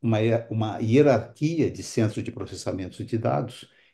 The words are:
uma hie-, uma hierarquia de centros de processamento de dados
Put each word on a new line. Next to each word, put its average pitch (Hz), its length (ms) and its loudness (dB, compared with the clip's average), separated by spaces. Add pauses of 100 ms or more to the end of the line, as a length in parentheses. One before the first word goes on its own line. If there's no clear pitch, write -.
uma 110 200 2
hie-, 113 280 2
uma 110 300 -2
hierarquia 135 920 4
de 92 120 -12
centros 107 380 0
de - 100 -6
processamento 92 720 -8
de 117 120 -4
dados 123 520 -4 (240)